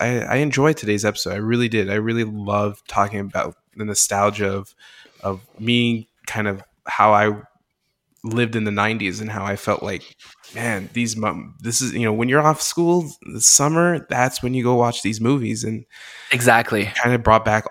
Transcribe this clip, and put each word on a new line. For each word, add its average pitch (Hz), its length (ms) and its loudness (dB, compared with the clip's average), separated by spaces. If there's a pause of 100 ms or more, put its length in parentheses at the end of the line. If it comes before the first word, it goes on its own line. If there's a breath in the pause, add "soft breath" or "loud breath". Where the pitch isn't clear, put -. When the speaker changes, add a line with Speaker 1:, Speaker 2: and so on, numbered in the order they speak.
Speaker 1:
I, 120 180 0
I - 180 -2
enjoyed 147 380 2
today's 104 300 0
episode. 98 260 -2
I 95 60 -4
really 117 320 0
did. 104 200 0
I 101 60 -2
really 113 300 0
loved 104 640 -2
talking 101 320 0
about 92 340 -6 (220)
the 107 80 -8
nostalgia 101 680 0
of, 98 240 -8 (480 soft breath)
of 95 160 -6 (200)
me, 117 500 0 (180)
kind 107 200 -2
of 98 140 -4 (260)
how 107 260 4
I 104 240 4 (880)
lived 113 320 -2
in 107 80 0
the 104 60 -2
nineties 104 500 -2
and 107 100 -8
how 101 140 -6
I 101 100 -4
felt - 260 -2
like, - 360 -8 (360 soft breath)
man, 107 380 -4
these 113 240 -2
mom-, 104 460 -6
this 120 200 -2
is, 120 120 -4
you 113 100 -2
know, 110 80 2
when 113 160 0
you're 139 140 2
off 151 200 2
school 170 480 0 (240)
this 113 140 0
summer, 160 600 2
that's 127 340 0
when 123 100 -2
you 127 100 0
go 123 120 4
watch 120 260 2
these 107 200 -4
movies, 113 420 0
and 110 220 -6 (480 loud breath)
Speaker 2:
Exactly. 117 580 4 (100)
Speaker 1:
kind 120 140 2
of 117 80 0
brought 110 220 6
back 107 260 2